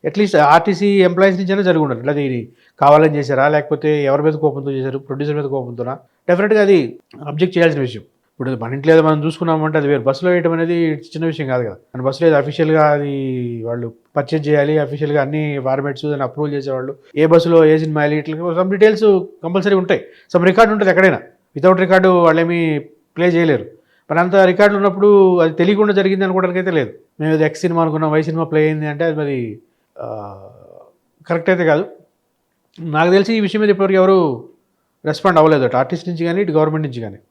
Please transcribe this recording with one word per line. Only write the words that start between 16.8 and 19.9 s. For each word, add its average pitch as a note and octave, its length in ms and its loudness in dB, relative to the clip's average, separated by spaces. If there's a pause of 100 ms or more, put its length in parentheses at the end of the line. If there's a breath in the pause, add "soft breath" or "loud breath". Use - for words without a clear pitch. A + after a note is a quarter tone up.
ఏ D3+ 100 2
బస్సులో E3 400 6
ఏ D#3 120 4
సినిమా D#3 240 -2
వేయాలి, D3+ 160 0
ఇట్లా D#3 200 -6
some F3 340 -2
డీటెయిల్స్ G#3 540 2 (180)
కంపల్సరీ F#3 320 0
ఉంటాయి. F3+ 300 -2 (300 soft breath)